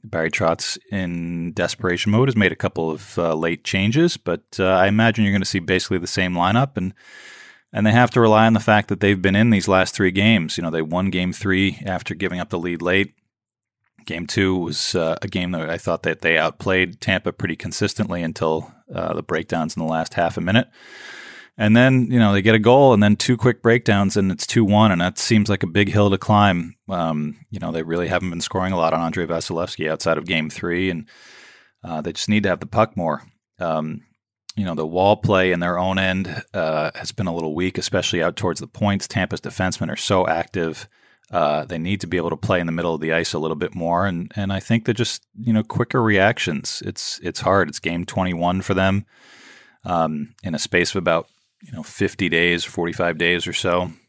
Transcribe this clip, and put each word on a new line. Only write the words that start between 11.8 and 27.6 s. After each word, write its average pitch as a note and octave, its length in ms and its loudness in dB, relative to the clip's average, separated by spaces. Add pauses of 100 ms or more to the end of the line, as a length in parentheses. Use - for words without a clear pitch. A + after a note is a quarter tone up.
after F2+ 300 -6
giving F2+ 240 -6
up E2+ 100 -8
the F#2 80 -4
lead E2+ 240 -4
late. F#2+ 320 2 (920)
Game E2+ 220 -8
Two F#2+ 300 2
was, E2+ 400 -4
uh, E2 260 0
a G2+ 60 -8
game F2+ 240 -4
that D#2+ 180 -6
I E2+ 80 -6
thought E2+ 240 -4
that E2 180 -4
they E2 160 2
outplayed F2 640 0
Tampa F#2 320 -2
pretty E2 220 -6
consistently F2 680 -4
until, D#2+ 500 -2 (180)
uh, E2 220 -6
the D#2+ 80 -6
breakdowns E2 540 -4
in E2 100 -4
the - 20 -4
last D#2+ 260 -4
half F#2 220 0
a F2 40 -4
minute. F#2+ 280 2 (880)
And A2 180 4
then, B2+ 340 4
you B2 80 4
know, G#2+ 140 6
they G2+ 100 2
get A2 120 6
a A2+ 40 4
goal B2 360 8
and G#2 80 6
then G#2 120 6
two B2+ 220 0
quick A#2+ 260 2
breakdowns G#2+ 540 2
and F#2+ 160 0
it's - 140 -6
two A#2 180 2
one, G#2 260 6
and F2 100 0
that F2+ 180 -2
seems G#2+ 320 2
like G2 120 0
a G2+ 40 -2
big G2 240 2
hill G2+ 200 4
to F#2+ 80 0
climb. G2 580 2 (120)
Um, D#2 480 -4 (140)
you G2+ 80 -12
know, E2+ 140 -8